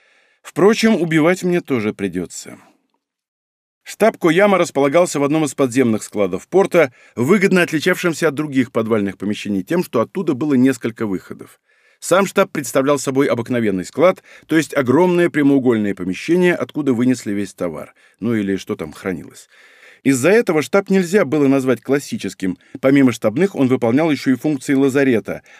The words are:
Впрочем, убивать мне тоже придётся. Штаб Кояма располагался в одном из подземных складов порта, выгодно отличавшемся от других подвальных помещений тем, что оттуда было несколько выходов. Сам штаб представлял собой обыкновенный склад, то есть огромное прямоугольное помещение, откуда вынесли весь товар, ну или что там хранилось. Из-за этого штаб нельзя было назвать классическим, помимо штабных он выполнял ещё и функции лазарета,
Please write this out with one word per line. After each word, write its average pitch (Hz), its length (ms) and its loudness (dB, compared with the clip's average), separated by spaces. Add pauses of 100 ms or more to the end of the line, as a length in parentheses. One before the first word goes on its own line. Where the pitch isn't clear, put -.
(420)
Впрочем, 214 540 2
убивать 160 480 0
мне 175 180 0
тоже 107 320 -2
придётся. 90 640 -8 (1300)
Штаб 214 300 0
Кояма 185 400 2
располагался 151 640 0
в 143 40 2
одном 151 220 0
из 131 80 -8
подземных 123 480 0
складов 92 460 -4
порта, 170 440 2 (240)
выгодно 180 460 2
отличавшемся 165 680 -2
от 143 40 -4
других 135 380 -2
подвальных 107 480 -2
помещений 101 420 -4
тем, 170 220 -2
что - 180 -2
оттуда 160 320 -4
было 139 220 -2
несколько 123 500 0
выходов. - 560 -10 (380)
Сам 190 260 2
штаб 190 260 -2
представлял 143 460 0
собой 139 300 0
обыкновенный 113 580 -2
склад, 180 380 0 (240)
то 160 100 0
есть - 180 -2
огромное 175 540 2
прямоугольное 127 640 2
помещение, 165 600 0
откуда 135 380 -4
вынесли 120 380 0
весь 101 220 -6
товар, 76 400 -10 (260)
ну 117 140 -4
или 98 220 -2
что 104 200 -8
там 80 160 -10
хранилось. - 580 -10 (520)
Из-за 135 300 2
этого 190 320 2
штаб 196 260 -2
нельзя 190 340 2
было 143 240 2
назвать 131 340 2
классическим, 104 760 -4 (240)
помимо 135 300 4
штабных 120 420 -2
он 135 140 0
выполнял 127 420 2
ещё 135 220 -2
и 127 40 2
функции 143 380 -4
лазарета, 131 720 0 (160)